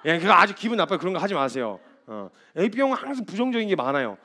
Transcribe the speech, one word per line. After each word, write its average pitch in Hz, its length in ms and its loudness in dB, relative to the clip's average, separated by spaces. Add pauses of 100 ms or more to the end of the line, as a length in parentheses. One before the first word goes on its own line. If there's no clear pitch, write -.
예, 160 140 2
그거 185 140 4
아주 190 220 8
기분 226 220 -4
나빠요. 185 220 0
그런 175 140 -4
거 180 60 -4
하지 196 160 -2
마세요. 123 460 -2 (260)
어. 104 240 -12 (260)
에이비형은 233 400 0
항상 262 280 -8
부정적인 226 440 -2
게 196 60 0
많아요. 127 500 -2